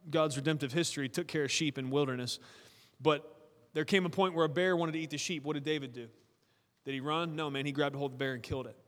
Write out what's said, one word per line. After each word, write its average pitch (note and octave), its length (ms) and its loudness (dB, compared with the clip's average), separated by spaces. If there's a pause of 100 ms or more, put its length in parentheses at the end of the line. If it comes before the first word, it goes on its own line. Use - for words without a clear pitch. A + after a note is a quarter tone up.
(100)
God's D#3 260 2
redemptive C#3+ 360 0
history D3 360 0
took F3 200 -4
care D3+ 160 0
of C3+ 80 -2
sheep D3 260 0
in C3 100 -4
wilderness. C3 520 0 (600)
But D3 480 0 (240)
there D#3 120 0
came F#3+ 200 4
a E3+ 60 0
point F#3 240 4
where E3 100 4
a D#3 40 2
bear F3+ 280 4
wanted E3 160 0
to D#3 60 -4
eat D#3+ 120 -4
the D3 80 -4
sheep. D3 260 -4
What D3+ 80 -2
did C#3+ 100 -2
David C#3+ 300 -2
do? A#2+ 160 -12 (760)
Did C#3 100 -6
he C3+ 60 -4
run? D#3 360 0
No, D#3 120 0
man, C#3 160 -2
he C#3+ 60 0
grabbed C#3+ 240 2
a C#3 40 -4
hold C#3 120 0
of B2+ 80 -14
the C#3 60 0
bear C3 100 0
and A#2+ 80 -8
killed C3 240 -4
it. A2 100 -14 (120)